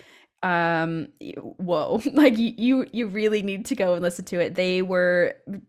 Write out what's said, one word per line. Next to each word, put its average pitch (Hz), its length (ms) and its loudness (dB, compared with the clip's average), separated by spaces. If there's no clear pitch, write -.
um, 165 680 0
y-, - 160 -12
whoa, 175 720 -2
<laughs> - 60 -4
like, 269 240 6
y-, 226 200 -2
you, 254 360 2
you 226 140 -4
really 214 340 0
need 196 240 -6
to - 100 -4
go 180 200 2
and 175 60 -2
listen 180 220 -2
to 180 160 -4
it. 170 160 -2
They 185 260 2
were 180 540 2